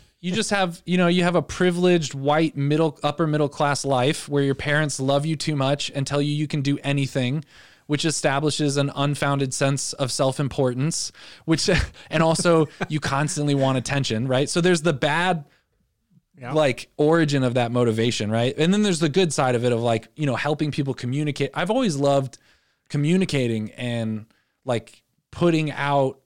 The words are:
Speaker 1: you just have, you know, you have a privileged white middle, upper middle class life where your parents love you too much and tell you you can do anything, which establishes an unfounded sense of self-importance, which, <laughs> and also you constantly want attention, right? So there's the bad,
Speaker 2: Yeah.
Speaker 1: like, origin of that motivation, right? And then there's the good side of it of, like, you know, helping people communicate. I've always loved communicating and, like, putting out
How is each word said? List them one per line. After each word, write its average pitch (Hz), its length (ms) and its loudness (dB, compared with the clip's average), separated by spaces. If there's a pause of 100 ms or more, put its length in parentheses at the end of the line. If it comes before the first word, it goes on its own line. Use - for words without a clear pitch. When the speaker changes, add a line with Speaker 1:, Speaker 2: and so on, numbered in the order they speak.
(200)
Speaker 1:
you 180 120 -6
just 220 200 -2
have, 185 340 -2
you 180 120 0
know, 180 100 4
you 175 160 2
have 175 120 2
a 165 60 2
privileged 175 720 2
white 147 420 0
middle, 147 460 0
upper 147 240 0
middle 151 240 2
class 143 340 0
life 135 460 0
where 143 140 2
your 139 100 2
parents 147 460 -2
love 139 260 0
you 160 100 -2
too 151 200 -4
much 139 400 0
and 135 100 -2
tell 143 160 -2
you 147 100 0
you 147 160 -2
can 147 140 -4
do 143 220 0
anything, 139 600 -2 (440)
which 147 180 -2
establishes 147 720 0
an 143 160 0
unfounded 139 600 -2
sense 139 400 -2
of 131 180 -4
self-importance, 135 1000 -2 (340)
which, 165 240 0 (200)
<laughs> - 200 -20
and 160 120 0
also 165 460 2 (220)
you 151 100 -2
constantly 147 560 -2
want 131 220 2
attention, 127 500 -2
right? 131 220 0
So 175 120 0
there's 175 220 2
the 165 100 2
bad, 160 520 0 (920)
Speaker 2:
Yeah. 127 140 -8
Speaker 1:
like, 147 440 0
origin 151 460 4
of 123 120 2
that 120 160 2
motivation, 113 600 0
right? 117 260 0
And 160 140 2
then 208 120 2
there's 180 160 0
the 165 100 2
good 175 240 2
side 127 220 2
of 120 100 0
it 123 60 2
of, 117 100 0
like, 117 340 0
you 151 120 -4
know, 120 80 0
helping 147 360 -2
people 139 220 -4
communicate. 139 600 -4
I've 175 180 -2
always 226 240 0
loved 139 420 0 (520)
communicating 143 840 0
and, 113 540 -6 (400)
like, - 380 -6 (280)
putting 160 400 0
out 143 540 0